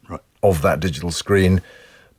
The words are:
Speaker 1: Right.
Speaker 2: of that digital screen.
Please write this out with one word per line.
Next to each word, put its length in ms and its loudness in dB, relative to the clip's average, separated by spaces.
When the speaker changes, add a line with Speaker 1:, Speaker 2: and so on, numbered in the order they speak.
Speaker 1:
Right. 120 -12
Speaker 2:
of 200 2
that 180 0
digital 300 -6
screen. 520 2